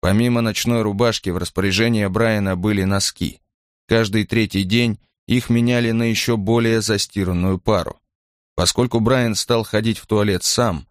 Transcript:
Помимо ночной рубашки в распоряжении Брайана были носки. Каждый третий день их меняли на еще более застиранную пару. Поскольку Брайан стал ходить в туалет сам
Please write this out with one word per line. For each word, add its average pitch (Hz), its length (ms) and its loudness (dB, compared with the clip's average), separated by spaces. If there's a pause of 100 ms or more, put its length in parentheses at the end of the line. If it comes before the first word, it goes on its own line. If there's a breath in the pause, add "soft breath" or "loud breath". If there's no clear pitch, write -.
Помимо 117 400 2
ночной 117 420 -2
рубашки 107 480 0
в 87 80 -4
распоряжении 98 680 0
Брайана 101 500 0
были 98 280 0
носки. 98 560 -2 (480)
Каждый 110 360 2
третий 104 400 0
день 113 360 0 (260)
их 123 240 0
меняли 120 400 2
на 117 140 0
еще 113 320 0
более 113 440 0
застиранную 95 800 -2
пару. 101 400 -2 (560)
Поскольку 120 460 0
Брайан 117 340 2
стал 113 300 -2
ходить 110 340 -2
в - 80 -20
туалет 104 380 0
сам 98 460 -2